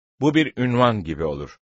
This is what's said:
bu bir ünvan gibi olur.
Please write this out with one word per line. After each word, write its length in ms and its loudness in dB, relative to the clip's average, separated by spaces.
bu 140 2
bir 220 2
ünvan 480 2
gibi 200 -4
olur. 340 -6